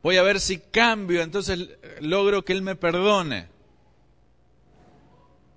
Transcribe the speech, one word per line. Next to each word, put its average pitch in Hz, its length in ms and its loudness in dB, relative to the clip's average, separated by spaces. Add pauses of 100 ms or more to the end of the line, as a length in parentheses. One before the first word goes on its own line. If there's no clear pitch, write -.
Voy 180 140 4
a 185 60 6
ver 196 160 2
si 190 180 -4
cambio, 208 640 0
entonces 180 480 -4 (300)
logro 196 440 0
que 185 100 -2
Él 190 100 -2
me 190 120 -6
perdone". 170 720 0 (2000)